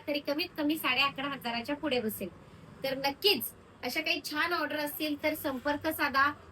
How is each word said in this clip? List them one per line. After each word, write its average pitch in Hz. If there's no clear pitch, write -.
तरी 294
कमीत 294
कमी 302
साडे 269
अकरा 277
हजाराच्या 247
पुढे 285
बसेल. 208
तर 269
नक्कीच 277
अशा 254
काही 330
छान 320
ऑर्डर 302
असतील 294
तर 311
संपर्क 294
साधा, 285